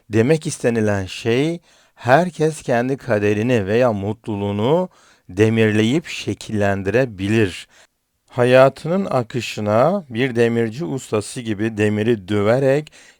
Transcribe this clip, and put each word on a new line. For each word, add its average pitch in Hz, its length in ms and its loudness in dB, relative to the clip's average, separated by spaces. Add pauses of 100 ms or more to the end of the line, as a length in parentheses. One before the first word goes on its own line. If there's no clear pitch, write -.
demek 127 380 2
istenilen 107 580 -2
şey, 139 540 -2 (360)
herkes 156 640 2
kendi 127 360 0
kaderini 107 680 0
veya 117 280 2
mutluluğunu 104 960 -2 (400)
demirleyip 110 760 2
şekillendirebilir. 101 1600 -2 (640)
Hayatının 135 760 2
akışına 123 1040 -2
bir 120 260 -4
demirci 117 500 0
ustası 131 560 -6
gibi 110 360 -4
demiri 107 500 0
döverek 131 640 0 (280)